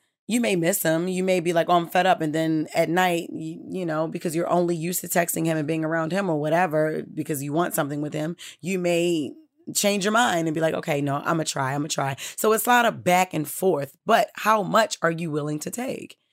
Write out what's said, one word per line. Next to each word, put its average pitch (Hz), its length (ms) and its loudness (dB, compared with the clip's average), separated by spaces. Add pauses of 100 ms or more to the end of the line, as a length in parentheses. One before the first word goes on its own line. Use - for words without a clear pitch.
(280)
you 233 120 2
may 214 160 2
miss 170 260 2
him. 165 260 2
You 185 160 -2
may 185 160 2
be 170 120 0
like, 165 160 2
"Oh, 175 60 4
I'm 170 140 2
fed 180 180 2
up." 180 140 4
And 156 120 0
then 160 400 0
at 165 160 0
night, 175 440 0
you, 160 360 -10
you 185 160 -6
know, 160 220 -2
because 160 280 -6
you're 170 140 0
only 175 280 2
used 170 240 -4
to 170 80 -10
texting 165 360 0
him 165 120 0
and 151 100 -2
being 160 180 -2
around 160 280 -2
him 190 180 -2
or 151 100 0
whatever, 156 600 2
because 151 400 -6
you 143 100 -6
want 170 220 0
something 147 260 -2
with 147 140 -6
him, 156 220 -4 (240)
you 185 180 -4
may 175 540 0 (420)
change 202 300 0
your 214 80 2
mind 214 340 2
and 156 80 0
be 160 60 -2
like, 160 140 2
"Okay, 156 260 -2
no, 139 240 0
I'ma 165 180 0
try, 135 320 -4
I'ma 147 140 -4
try." 139 280 -2 (200)
So 220 160 2
it's 220 140 0
a 240 40 4
lot 240 160 6
of 151 160 -2
back 180 320 2
and 147 140 -2
forth, 147 480 -2 (100)
but - 280 4
how 214 280 2
much 196 400 2
are 165 80 2
you 165 220 -4
willing 151 280 -4
to 180 100 -10
take? - 460 -8 (160)